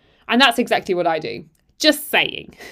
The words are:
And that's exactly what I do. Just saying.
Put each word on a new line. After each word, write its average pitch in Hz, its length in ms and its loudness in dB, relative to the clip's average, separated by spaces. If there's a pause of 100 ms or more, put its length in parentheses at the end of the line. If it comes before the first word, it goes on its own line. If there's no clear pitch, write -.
(280)
And 233 120 2
that's 254 200 4
exactly 202 340 0
what 175 140 0
I 160 120 0
do. 107 260 -10 (340)
Just - 300 0
saying. - 460 -2 (160)